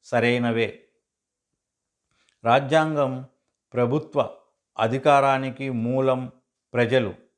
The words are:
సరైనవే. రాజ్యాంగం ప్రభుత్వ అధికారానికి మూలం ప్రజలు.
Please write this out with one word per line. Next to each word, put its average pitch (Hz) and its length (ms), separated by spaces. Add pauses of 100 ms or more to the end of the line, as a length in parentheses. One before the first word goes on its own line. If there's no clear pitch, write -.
సరైనవే. 120 760 (1600)
రాజ్యాంగం 139 800 (500)
ప్రభుత్వ 131 540 (500)
అధికారానికి 135 920
మూలం 127 640 (400)
ప్రజలు. 117 420 (240)